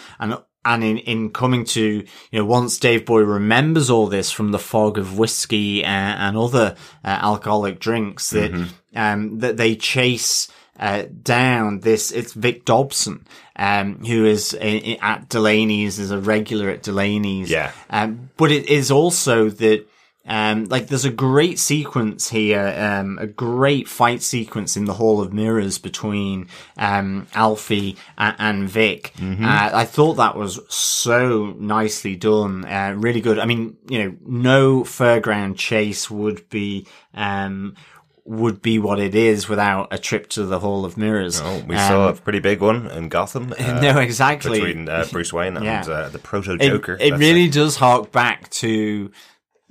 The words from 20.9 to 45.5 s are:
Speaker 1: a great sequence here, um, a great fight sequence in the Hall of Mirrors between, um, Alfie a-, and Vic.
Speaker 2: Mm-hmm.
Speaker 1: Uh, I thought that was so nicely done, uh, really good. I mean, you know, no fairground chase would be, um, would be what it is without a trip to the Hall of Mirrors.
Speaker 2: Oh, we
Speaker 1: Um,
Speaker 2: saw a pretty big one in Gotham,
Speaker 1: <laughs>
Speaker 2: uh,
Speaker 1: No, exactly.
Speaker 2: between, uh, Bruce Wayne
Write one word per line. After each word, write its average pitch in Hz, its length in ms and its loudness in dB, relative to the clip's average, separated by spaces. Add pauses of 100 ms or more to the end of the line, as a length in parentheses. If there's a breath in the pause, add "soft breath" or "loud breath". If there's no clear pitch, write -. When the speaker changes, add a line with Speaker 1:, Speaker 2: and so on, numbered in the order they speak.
Speaker 1:
a 135 60 2
great 135 480 2
sequence 131 720 -2
here, 104 480 0
um, 98 420 -2
a 107 60 -6
great 127 640 0
fight 120 340 0
sequence 107 540 -6
in 101 80 -2
the 101 100 -4
Hall 110 260 4
of 95 120 -4
Mirrors 107 460 -2
between, 98 680 -6 (300 loud breath)
um, 98 580 -2
Alfie 107 600 0 (200 loud breath)
a-, 107 220 0
and 101 300 -2
Vic. 104 480 0
Speaker 2:
Mm-hmm. 95 280 -4
Speaker 1:
Uh, 104 300 2
I 113 100 2
thought 151 340 2
that 113 180 2
was 98 320 -6
so 120 880 0
nicely 107 560 -2
done, 101 500 0
uh, 98 320 -4
really 113 240 0
good. 107 200 2
I 113 60 0
mean, 113 320 -2 (100)
you 127 160 -2
know, 92 200 -8
no 131 600 4
fairground 104 720 0
chase 107 500 -2
would 104 420 -6
be, 101 360 -6 (280 loud breath)
um, 98 600 -4 (560 loud breath)
would 110 300 -2
be 113 180 0
what 101 220 0
it 101 140 -2
is 107 340 2
without 101 420 0
a 98 60 -6
trip - 320 -6
to 107 160 -4
the 92 140 -4
Hall 101 260 -2
of 90 140 -10
Mirrors. 104 440 -2
Speaker 2:
Oh, 87 240 -6
we 85 100 -4
Speaker 1:
Um, 101 120 6
Speaker 2:
saw 98 220 6
a - 20 -4
pretty 104 280 -4
big 98 200 0
one 110 300 2
in 82 180 -8
Gotham, 117 480 -4
Speaker 1:
<laughs> - 20 -16
Speaker 2:
uh, 123 220 -2
Speaker 1:
No, 143 200 4
exactly. 123 600 2
Speaker 2:
between, 82 260 -4
uh, 80 240 -2
Bruce 85 220 -4
Wayne 87 240 -2